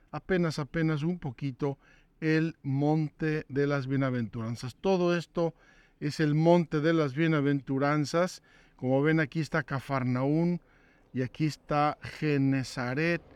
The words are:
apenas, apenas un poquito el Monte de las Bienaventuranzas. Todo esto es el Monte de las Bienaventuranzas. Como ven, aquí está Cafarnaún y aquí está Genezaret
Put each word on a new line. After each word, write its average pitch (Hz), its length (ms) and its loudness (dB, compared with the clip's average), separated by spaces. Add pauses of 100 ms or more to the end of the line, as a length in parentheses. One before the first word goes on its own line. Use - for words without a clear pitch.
(120)
apenas, 170 480 -2
apenas 160 420 -2
un 175 160 -2
poquito 139 600 -6 (400)
el 160 420 2
Monte 151 880 0
de 139 160 0
las 139 220 -2
Bienaventuranzas. 120 880 -4
Todo 175 420 2
esto 165 380 -4 (440)
es 147 200 -4
el 151 160 2
Monte 160 440 4
de 160 140 2
las 147 220 0
Bienaventuranzas. 143 1300 0 (320)
Como 131 260 0
ven, 160 180 4
aquí 160 200 -2
está 156 240 -2
Cafarnaún 139 1000 0 (500)
y 127 120 -4
aquí 156 240 -2
está 147 540 -2
Genezaret 139 1200 -2 (140)